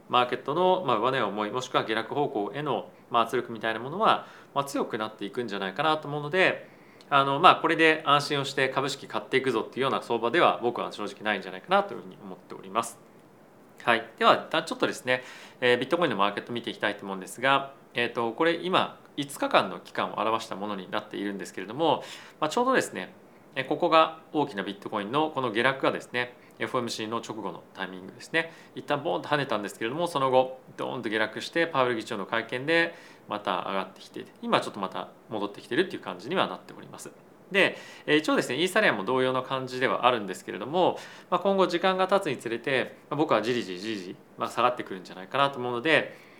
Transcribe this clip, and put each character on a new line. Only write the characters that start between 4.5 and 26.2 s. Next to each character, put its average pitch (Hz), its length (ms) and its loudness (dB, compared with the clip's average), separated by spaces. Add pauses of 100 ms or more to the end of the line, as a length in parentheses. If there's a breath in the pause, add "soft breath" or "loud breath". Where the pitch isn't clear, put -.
ま 139 60 2
あ、 - 20 -2
強 226 220 -4
く - 120 -4
な 107 100 -2
っ 110 80 -14
て 101 100 -6
い 98 60 -8
く 123 120 -4
ん 113 60 -8
じ 101 60 -6
ゃ 98 40 -4
な 98 80 -2
い 92 60 -4
か 143 100 0
な 156 140 2
と 151 100 -10
思 147 140 -6
う - 20 -6
の 147 60 -8
で、 165 400 2 (400 loud breath)
あ 139 160 6
の、 139 140 2
ま 175 120 10
あ、 - 60 6
こ 160 100 0
れ 160 80 2
で 156 300 6
安 143 160 6
心 139 200 -2
を 139 40 -4
し - 80 -6
て 131 160 2
株 139 200 0
式 - 180 -8
買 110 140 -4
っ - 40 -10
て - 100 2
い 131 60 4
く 131 100 2
ぞ 113 80 2
っ - 100 -4
て - 100 -6
い - 0 -
う 131 40 2
よ 135 60 2
う - 20 0
な 98 100 2
相 120 160 0
場 117 140 0
で 175 80 4
は 117 240 6
僕 113 180 0
は 92 120 -6
正 107 120 -8
直 98 180 -10
な 107 120 0
い 95 40 -2
ん - 20 -8
じ 92 80 -12
ゃ - 20 -10
な 92 60 -10
い 92 40 -14
か - 80 -18
な 202 140 6
と 202 100 -10
い 101 40 -8
う 92 40 -12
ふ 95 40 -16
う 95 40 -16
に 92 140 -18
思 95 120 -12
っ - 20 -14
て - 180 -18
お - 60 -16
り 98 80 -16
ま 110 140 0
す。 - 140 -12 (840)
は 120 120 4
い。 110 220 -2
で 226 80 2
は、 196 80 8
一 - 160 0
旦 165 140 0
ち - 80 -8
ょ 254 40 -6
っ - 40 -10
と 135 80 2
で 98 60 -4
す - 120 -12
ね、 127 180 0 (380 loud breath)
え 123 140 6
ー、 - 20 6
ビ - 80 -2
ッ - 40 -6
ト - 80 2
コ 180 80 2
イ - 20 4
ン 127 40 -2
の 101 60 -2
マ 98 100 4
ー 101 60 -2
ケ 120 60 -6
ッ 110 40 -6
ト - 100 -12
見 117 80 -6
て 113 80 -8
い 98 40 -6
き - 40 -14
た 110 120 0
い 101 60 -2
と - 100 -12
思 98 80 -6
う 95 40 -6
ん - 20 -10
で 90 80 -10
す 120 140 -14
が、 135 320 2 (200)
え 120 120 0
ー 120 80 -4
と、 117 180 -2
こ 160 140 -2
れ 165 100 2
今、 165 440 0 (160)
五 143 240 -8
日 277 100 -2
間 127 200 4
の 92 100 -10
期 - 140 -18
間 98 180 -2
を - 80 -4
表 110 240 0
し - 40 -12
た - 80 -8
も 101 120 -6
の 104 80 -6
に 92 160 -12
な 107 80 -2
っ - 80 -8
て 101 100 -10
い 101 60 -4
る 101 100 -4
ん 98 60 -8
で 90 60 -10
す - 80 -14
け 98 80 -10
れ 92 60 -10
ど 110 60 -10
も、 143 300 2 (360 loud breath)
ま 151 80 0
あ、 - 20 -8
ち - 80 -4
ょ 247 60 4
う - 20 0
ど 262 80 2
で 202 80 4
す - 120 -6
ね、 95 200 -8 (420)
え 135 60 0
ー、 131 60 -6
こ 151 100 -2
こ 170 120 2
が 160 300 6 (140)
大 147 120 2
き - 100 -6
な 98 60 -2
ビ 98 120 -6
ッ - 60 -16
ト 117 100 -10
コ 107 120 -2
イ 98 40 -4
ン 104 60 -8
の 156 200 0
こ 135 100 -4
の 123 100 -2
下 113 120 2
落 135 180 2
が 160 100 4
で - 100 -4
す - 100 -18
ね、 123 240 -4 (240 loud breath)